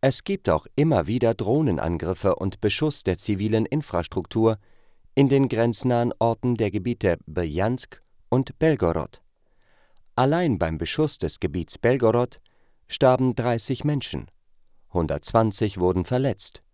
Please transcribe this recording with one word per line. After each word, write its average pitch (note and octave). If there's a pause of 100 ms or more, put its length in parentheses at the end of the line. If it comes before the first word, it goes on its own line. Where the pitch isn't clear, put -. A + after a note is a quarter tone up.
Es -
gibt G3
auch D#2+
immer C3+
wieder A#2
Drohnenangriffe F#2
und F#2+
Beschuss D3+
der F2+
zivilen G#2+
Infrastruktur A2 (580)
in C#3
den C3+
grenznahen A#2+
Orten A#2
der G#2+
Gebiete G2
Brjansk F2 (280)
und C3
Belgorod. F2+ (960)
Allein C#3
beim D#2+
Beschuss D3+
des -
Gebiets E2+
Belgorod A#2+ (500)
starben B2+
dreißig A#2+
Menschen, C#3 (640)
hundertzwanzig F2+
wurden F2+
verletzt. - (100)